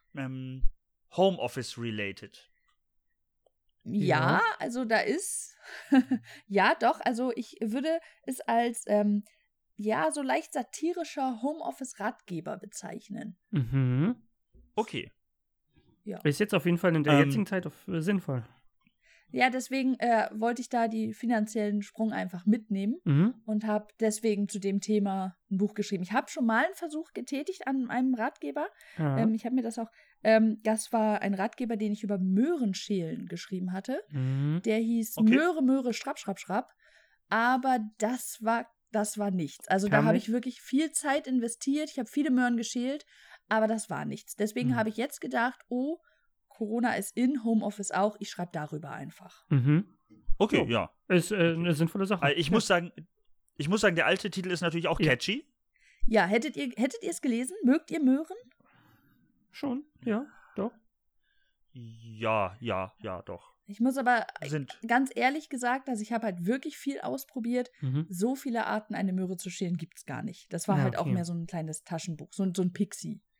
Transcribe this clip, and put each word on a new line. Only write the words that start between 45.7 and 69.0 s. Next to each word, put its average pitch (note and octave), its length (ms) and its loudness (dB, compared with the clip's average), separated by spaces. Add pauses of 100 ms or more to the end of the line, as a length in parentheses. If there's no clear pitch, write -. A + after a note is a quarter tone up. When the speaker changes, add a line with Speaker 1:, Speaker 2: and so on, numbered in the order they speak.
Speaker 2:
Corona A3+ 440 -2
ist - 240 -4
in, B3+ 260 2
Homeoffice G#3+ 460 0
auch, G#3 300 2
ich G3+ 100 -8
schreib F3 240 -8
darüber D3+ 380 -8
einfach. - 580 -14
Speaker 3:
Mhm. D3 480 2 (400)
Speaker 1:
Okay, F#3+ 300 4
Speaker 3:
Ja. A2+ 240 0 (160)
Speaker 1:
ja. F#3 80 4
Speaker 3:
Ist, F3 160 2
äh, E3+ 220 2
eine E3+ 200 0
sinnvolle E3+ 320 0
Sache. F#3+ 160 -2
Speaker 1:
Also C#3+ 160 2
ich E3 100 0
Speaker 3:
Ja. E3+ 60 0
Speaker 1:
muss A3+ 140 2
sagen, F3 240 2 (680)
ich C#3+ 100 -4
muss G3+ 140 2
sagen, F#3+ 140 4
der E3 100 4
alte F#3+ 240 2
Titel F#3 220 -4
ist F3 100 -2
natürlich E3+ 260 0
auch D#3+ 120 0
Speaker 3:
Ja. D#3 120 4
Speaker 1:
catchy. G3+ 360 -2 (580)
Speaker 2:
Ja, G#3+ 220 6
hättet A#3 300 0
ihr, C#4 180 -2
hättet C#4+ 260 0
ihr's - 200 -6
gelesen? B3+ 420 0
Mögt C4+ 260 4
ihr D#4+ 140 -2
Möhren? C#4+ 320 4 (1120)
Speaker 3:
Schon, C#4+ 360 -6 (200)
ja, A#3 220 -2 (280)
doch. G#3 160 -4 (1040)
Speaker 1:
Ja, A2 840 -2
ja, F#2+ 400 -2
ja, F#2+ 240 -8
doch. - 320 -14 (100)
Speaker 2:
Ich G3+ 140 -12
muss C4 180 2
aber A#3+ 300 2 (160)
Speaker 1:
Sind C#3+ 420 -6
Speaker 2:
ganz B3+ 300 2
ehrlich C#4 340 0
gesagt, B3+ 400 -4
also G#3+ 140 -4
ich G#3+ 100 -8
hab A3 80 -2
halt F3+ 240 -4
wirklich C4 320 -2
viel C#4 220 -6
ausprobiert. B3 800 -4
Speaker 3:
Mhm. C#3 300 -2
Speaker 2:
So G#3 260 0
viele A#3 320 -4
Arten, G#3+ 260 -4
eine F#3 200 -2